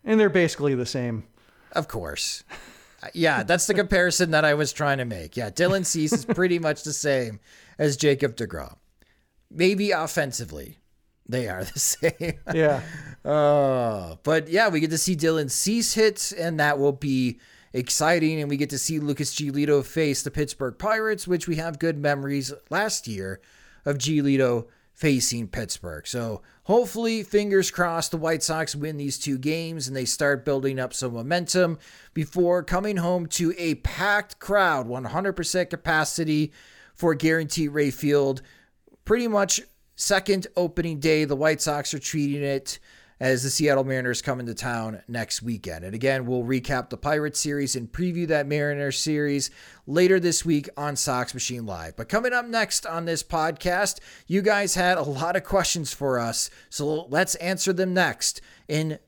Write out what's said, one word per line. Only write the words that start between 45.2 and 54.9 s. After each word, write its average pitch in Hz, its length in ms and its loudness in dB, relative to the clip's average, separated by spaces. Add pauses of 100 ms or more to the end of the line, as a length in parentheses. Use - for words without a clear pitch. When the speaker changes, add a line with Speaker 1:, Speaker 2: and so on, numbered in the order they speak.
Speaker 2:
weekend. 95 420 -8
And 95 100 -8
again, 131 320 0
we'll 123 180 -2
recap 127 460 -2
the 123 60 -10
Pirates 151 420 -2
series 143 380 -2
and 117 160 -8
preview 175 360 -2
that 147 200 2
Mariners 143 500 -2
series 147 540 0 (340)
later 180 360 4
this 170 240 0
week 147 320 2
on 147 180 -4
Sox 127 380 -2
Machine 120 320 -6
Live. 82 320 -10
But 113 100 -10
coming 233 240 0
up 240 140 0
next 226 400 -2
on 165 180 -6
this 165 180 -2
podcast, 170 800 -2 (260)
you 190 160 2
guys 202 340 2
had 180 220 4